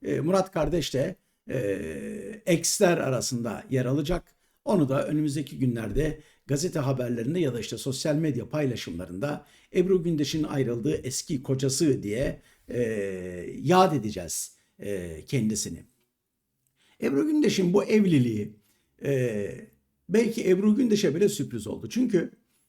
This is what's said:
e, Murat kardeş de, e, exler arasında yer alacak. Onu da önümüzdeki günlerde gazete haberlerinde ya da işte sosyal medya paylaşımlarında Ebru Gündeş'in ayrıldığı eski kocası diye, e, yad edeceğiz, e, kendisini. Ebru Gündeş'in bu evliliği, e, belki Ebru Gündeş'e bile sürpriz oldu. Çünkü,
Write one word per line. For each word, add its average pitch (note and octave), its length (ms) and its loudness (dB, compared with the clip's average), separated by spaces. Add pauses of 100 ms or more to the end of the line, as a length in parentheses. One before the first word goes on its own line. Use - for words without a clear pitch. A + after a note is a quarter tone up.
e, - 160 -2
Murat F3+ 320 2
kardeş D#3+ 420 -2
de, D#3 220 0 (340)
e, - 100 -4 (840)
exler F3 520 4
arasında A#2 720 -2
yer B2+ 160 2
alacak. D3+ 380 -2 (420)
Onu F3+ 240 4
da C3+ 180 0
önümüzdeki D3+ 520 -2
günlerde B2+ 600 -2 (280)
gazete D3 320 -2
haberlerinde B2+ 600 -2
ya C#3 140 0
da A#2 60 -4
işte A2 180 -8
sosyal C#3+ 380 -2
medya C#3+ 340 -2
paylaşımlarında G#2 960 -4 (300)
Ebru F3+ 280 4
Gündeş'in D#3 400 0
ayrıldığı B2+ 520 0
eski C3 480 -4
kocası C3 600 2
diye, A#2+ 380 -4 (280)
e, A#2+ 120 -2 (800)
yad F3+ 340 6
edeceğiz, G#2 640 -6 (220)
e, F2 460 -8
kendisini. G#2+ 600 -2 (1160)
Ebru C#4 240 2
Gündeş'in G#3+ 460 4
bu G3 100 4
evliliği, C3 720 4 (480)
e, A#2+ 480 0 (580)
belki G#3+ 400 2
Ebru G3+ 260 6
Gündeş'e G3+ 400 2
bile G3 140 4
sürpriz A2+ 380 -6
oldu. - 220 -8
Çünkü, G3+ 420 2 (380)